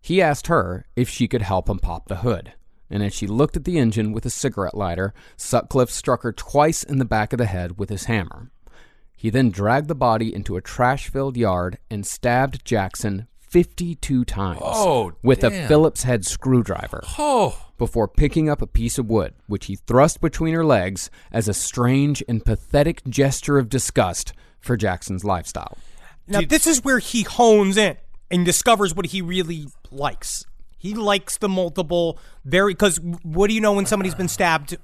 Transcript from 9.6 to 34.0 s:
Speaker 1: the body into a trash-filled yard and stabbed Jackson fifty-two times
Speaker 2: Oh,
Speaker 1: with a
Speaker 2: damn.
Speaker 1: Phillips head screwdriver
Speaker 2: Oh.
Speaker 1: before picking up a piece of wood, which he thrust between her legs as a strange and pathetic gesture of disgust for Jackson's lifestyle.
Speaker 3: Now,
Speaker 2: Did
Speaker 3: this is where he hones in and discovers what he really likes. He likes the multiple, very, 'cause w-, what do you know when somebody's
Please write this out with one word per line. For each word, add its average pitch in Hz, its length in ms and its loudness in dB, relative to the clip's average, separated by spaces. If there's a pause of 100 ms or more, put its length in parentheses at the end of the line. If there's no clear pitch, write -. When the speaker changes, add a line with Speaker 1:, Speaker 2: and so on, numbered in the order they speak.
Speaker 1:
the 160 80 -4
body 113 400 0
into 95 220 -6
a 92 40 -4
trash-filled 135 760 -2
yard 90 420 0 (100)
and 101 160 -8
stabbed 127 600 -2
Jackson 101 640 -4 (100)
fifty-two 170 880 0
times 95 380 -4
Speaker 2:
Oh, 123 500 2 (100)
Speaker 1:
with 127 220 4
a 113 60 6
Speaker 2:
damn. 98 180 -6
Speaker 1:
Phillips 151 340 4
head 120 240 0
screwdriver - 800 0 (140)
Speaker 2:
Oh. 262 480 0 (120)
Speaker 1:
before 113 300 0
picking 156 400 2
up 147 140 -2
a - 40 -2
piece 117 320 -2
of 120 100 -2
wood, 107 260 0 (120)
which 101 200 -6
he 98 100 -8
thrust 131 460 4
between 160 320 0
her 165 100 2
legs 98 460 2 (200)
as 107 180 -2
a 98 60 -2
strange 135 720 0
and 113 180 -2
pathetic 143 600 0
gesture 139 540 2
of 120 100 0
disgust 107 640 -2 (260)
for 117 180 -2
Jackson's 92 460 -4
lifestyle. - 540 -4 (500)
Speaker 3:
Now, 202 140 0
Speaker 2:
Did - 80 0
Speaker 3:
this 311 180 4
is 294 160 2
where 269 160 4
he 220 240 -2
hones 208 540 6
in 202 220 2 (320)
and 175 160 2
discovers 196 500 2
what 190 100 -4
he 190 160 -6
really 170 460 -4 (240)
likes. - 540 -6 (320)
He 202 160 -8
likes 202 420 0
the 208 140 -2
multiple, 175 680 -2 (280)
very, 185 280 4
'cause 180 220 4
w-, 170 260 -6
what 175 260 0
do 220 60 2
you 220 60 0
know 208 140 4
when 196 100 0
somebody's 196 300 -2